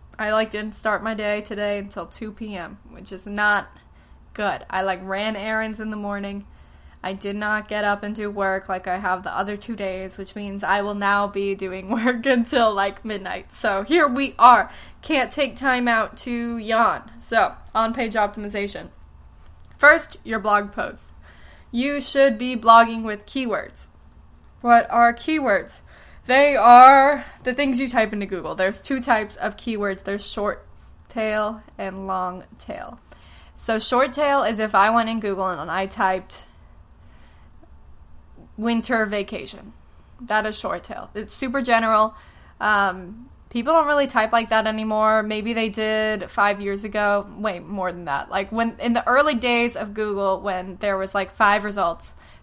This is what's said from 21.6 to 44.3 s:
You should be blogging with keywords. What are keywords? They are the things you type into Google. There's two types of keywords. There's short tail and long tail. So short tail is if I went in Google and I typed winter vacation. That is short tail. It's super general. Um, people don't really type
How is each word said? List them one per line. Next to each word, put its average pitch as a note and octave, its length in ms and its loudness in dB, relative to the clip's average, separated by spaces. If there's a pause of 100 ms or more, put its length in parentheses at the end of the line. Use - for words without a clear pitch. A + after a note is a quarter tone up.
You C#4 300 -2
should C4+ 380 2
be B3+ 180 -4
blogging A3+ 460 6
with G#3 240 -8
keywords. - 640 -6 (720)
What A#3 280 6
are A#3 220 6
keywords? C4 720 -2 (420)
They C#4 320 6
are B3+ 720 10 (160)
the B3+ 100 -2
things C4 260 0
you C4+ 80 -2
type A3+ 280 0
into G3+ 100 -4
Google. E3 300 -8
There's F#3+ 260 -2
two C4 220 -4
types A3 340 0
of - 220 -6
keywords. G3+ 460 -6
There's G3+ 220 -8
short - 400 -6 (440)
tail G#3+ 520 -4 (140)
and F#3+ 300 -10
long F#3 380 -6 (140)
tail. - 400 -14 (560)
So A3 240 -4
short B3 340 0
tail C#4 300 2
is G#3 160 -2
if G#3+ 160 -2
I G3+ 160 6
went A3+ 180 2
in A3+ 120 -4
Google G3 260 -2
and D#3+ 240 -6
I F#3+ 160 -2
typed F#3+ 560 -4 (2250)
winter A3+ 500 -2
vacation. G3+ 640 -8 (480)
That G#3+ 260 -2
is G#3+ 120 -8
short F3 240 -6
tail. - 320 -14
It's G#3 180 -10
super C4+ 300 -4
general. A3 540 2 (440)
Um, G3+ 680 -2 (200)
people B3 220 -2
don't D#4+ 140 4
really C#4+ 220 2
type A3+ 240 0